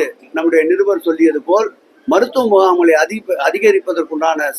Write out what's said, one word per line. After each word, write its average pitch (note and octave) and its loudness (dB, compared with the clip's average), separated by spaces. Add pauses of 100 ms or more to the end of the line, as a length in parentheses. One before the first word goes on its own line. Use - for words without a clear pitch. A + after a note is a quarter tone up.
(340)
நம்முடைய D#3+ 0
நிருபர் F#3+ 0
சொல்லியது D#3+ 0
போல் G3 0 (400)
மருத்துவ A#3 0
முகாம்களை F3+ 4 (100)
அதிக-, F#3+ -6 (100)
அதிகரிப்பதற்குண்டான E3 -2